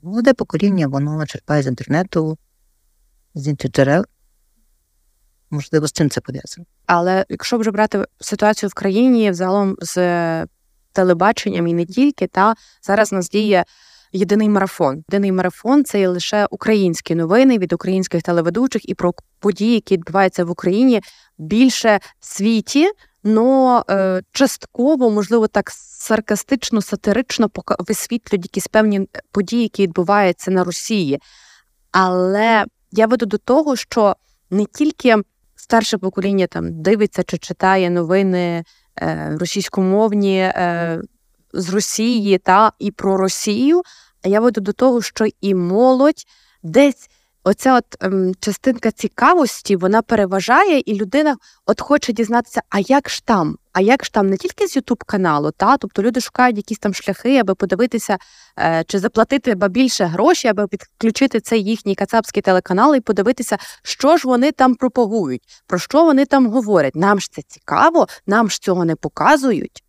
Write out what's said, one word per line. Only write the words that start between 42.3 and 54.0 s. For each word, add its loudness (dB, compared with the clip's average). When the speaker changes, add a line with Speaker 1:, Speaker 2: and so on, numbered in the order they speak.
Speaker 2:
та, 4
і -4
про -2
Росію, 0
а -2
я 2
веду 0
до -4
того, 2
що -4
і 0
молодь 2
десь 2
оця 2
от, 0
ем, -2
частинка -2
цікавості, 0
вона 2
переважає, 2
і -4
людина -2
от -2
хоче 0
дізнатися, -2
а -2
як 0
ж -10
там? 0
А 0
як 2